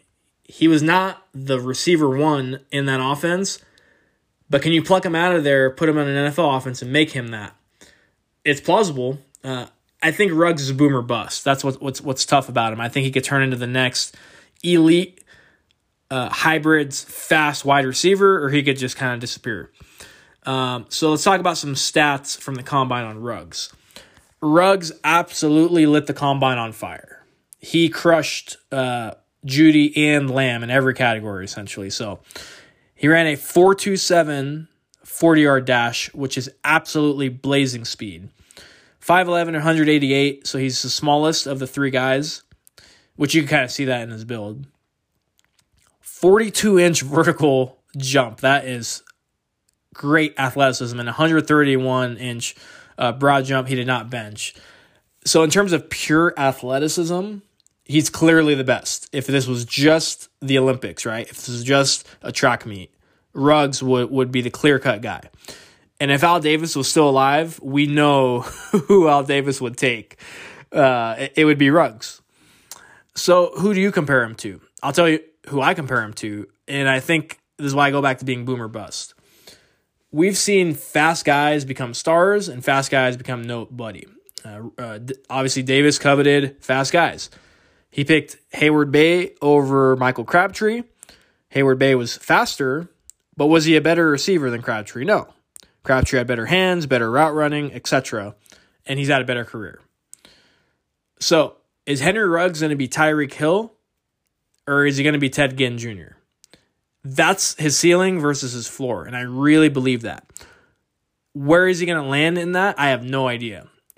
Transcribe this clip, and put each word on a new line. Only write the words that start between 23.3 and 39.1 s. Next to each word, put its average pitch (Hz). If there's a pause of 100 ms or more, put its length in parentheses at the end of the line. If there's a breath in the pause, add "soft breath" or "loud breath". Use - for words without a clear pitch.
Ruggs 170 (120)
absolutely 160
lit 147
the 131
combine 135
on 113
fire. - (320)
He 165
crushed, - (160)
uh, 123 (300)
Jeudy 147
and 147
Lamb 127
in 120
every 131
category, 107
essentially. 98
So 101 (760 loud breath)
he -
ran 165
a 147
four 180
two 196
seven 151 (360)
forty-yard 147
dash, 120
which 135
is 131 (140)
absolutely 147
blazing 131
speed. 98 (720 soft breath)
Five 180